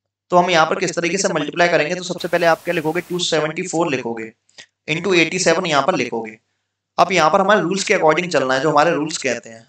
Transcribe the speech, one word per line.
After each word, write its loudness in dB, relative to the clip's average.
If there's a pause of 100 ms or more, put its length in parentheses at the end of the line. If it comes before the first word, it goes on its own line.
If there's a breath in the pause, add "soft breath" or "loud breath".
(320)
तो 4
हम 4
यहाँ 4
पर -2
किस -4
तरीके -2
से 0
multiply 0
करेंगे? 0
तो -8
सबसे -6
पहले 0
आप 2
क्या -4
लिखोगे? -2
टू -6
सेवेंटी -2
फ़ोर -2
लिखोगे -6 (580 loud breath)
into -2
eighty 2
seven 0
यहाँ 2
पर 0
लिखोगे। -6 (600)
अब 4
यहाँ 4
पर 4
हमारे 4
rules -2
के 0
according 2
चलना 0
है, 0
जो 0
हमारे 4
rules -4
कहते -6
हैं। -20